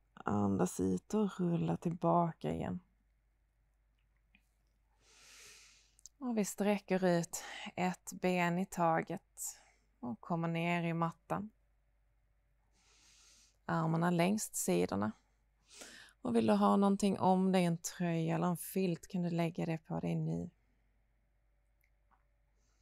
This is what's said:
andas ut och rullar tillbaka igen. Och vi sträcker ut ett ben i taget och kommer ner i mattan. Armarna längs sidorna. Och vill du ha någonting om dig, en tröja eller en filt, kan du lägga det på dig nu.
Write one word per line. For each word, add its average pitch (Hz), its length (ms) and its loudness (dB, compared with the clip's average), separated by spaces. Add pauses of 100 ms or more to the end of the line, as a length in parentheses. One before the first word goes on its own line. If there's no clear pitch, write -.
(140)
andas 196 680 0
ut 185 340 -2
och 208 240 0
rullar 170 380 0
tillbaka 170 760 0
igen. 180 280 -6 (3500)
Och 247 200 -2
vi 202 60 2
sträcker 190 600 0
ut 170 400 2 (320)
ett 180 360 -4
ben 180 460 0
i 196 80 -2
taget - 920 -2 (400)
och 240 200 -10
kommer 165 280 -2
ner 170 340 0
i 165 120 0
mattan. 170 560 -4 (2250)
Armarna 165 460 0
längs 180 440 2
sidorna. 190 580 0 (1080)
Och 240 140 0
vill 226 100 4
du 214 60 6
ha 202 240 4
någonting 196 420 2
om 185 340 4
dig, 185 120 4
en 170 140 2
tröja 165 560 -2
eller 170 120 0
en 175 100 0
filt, 185 500 -4
kan 180 160 -4
du 175 80 -2
lägga 170 360 -2
det 165 120 -2
på 165 220 -8
dig 170 140 -2
nu. 165 360 -4 (2250)